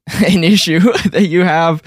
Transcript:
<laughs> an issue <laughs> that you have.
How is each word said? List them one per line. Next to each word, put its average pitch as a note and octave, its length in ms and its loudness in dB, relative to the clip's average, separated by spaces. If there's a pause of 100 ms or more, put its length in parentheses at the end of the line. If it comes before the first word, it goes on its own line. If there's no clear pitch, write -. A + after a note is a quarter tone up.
<laughs> - 200 -2
an F3 180 2
issue F3 360 2
<laughs> A3+ 300 0
that F#3 180 0
you F3 160 0
have. E3 420 0